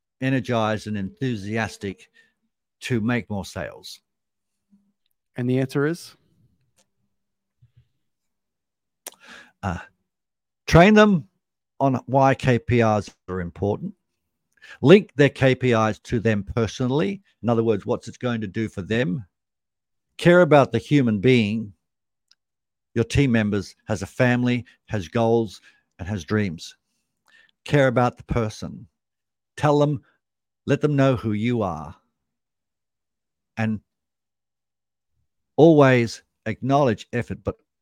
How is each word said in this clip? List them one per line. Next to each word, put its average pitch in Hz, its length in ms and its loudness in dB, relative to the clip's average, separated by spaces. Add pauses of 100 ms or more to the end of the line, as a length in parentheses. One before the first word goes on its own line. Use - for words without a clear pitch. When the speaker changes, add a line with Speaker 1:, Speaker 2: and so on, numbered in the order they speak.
(220)
Speaker 1:
energized 113 640 -2
and 107 100 -6
enthusiastic 101 1120 -8 (720)
to 117 220 -4
make 117 260 -4
more 98 160 -8
sales? - 560 -14 (1400)
Speaker 2:
And 123 140 -4
the 127 80 0
answer 139 280 -2
is? - 300 -10 (3500)
Speaker 1:
Uh, 87 160 -6 (880)
train 180 280 6
them 208 340 4 (500)
on 135 180 -2 (100)
why 135 280 2
K 127 240 0
P 120 220 0
Is 107 340 -2 (140)
are 92 140 -8
important. 101 500 -6 (880)
Link 180 340 6
their 139 140 4
K 131 260 0
P 127 180 -2
Is 110 280 0
to 120 200 -6
them 104 220 0
personally. 131 760 -4 (220)
In 110 80 -2
other 113 140 0
words, 107 200 -2
what's 113 240 -6
it 101 100 -20
going 120 220 -6
to 107 60 -8
do 107 220 -6
for - 120 -12
them? 117 460 -4 (920)
Care 175 240 6
about 143 300 4
the 117 60 -2
human 120 420 0
being, 110 520 0 (1200)
your 117 100 0
team 139 280 0
members, 104 420 -2 (120)
has 104 160 -4
a 92 40 -8
family, 123 580 0 (220)
has 98 220 -8
goals, 117 520 -2 (380)
and - 80 -12
has 101 180 -8
dreams. 101 520 -6 (880)
Care 143 220 2
about 123 300 0
the - 80 -20
person. 110 600 -6 (720)
Tell 147 220 2
them, 147 240 -2 (640)
let 139 140 0
them 151 160 -2
know 135 200 2
who 107 160 -6
you 110 300 -2
are. 78 320 -8 (1600)
And 110 240 -4 (1800)
always 135 640 4 (240)
acknowledge 123 640 -2
effort, 120 300 -8
but - 140 -8 (260)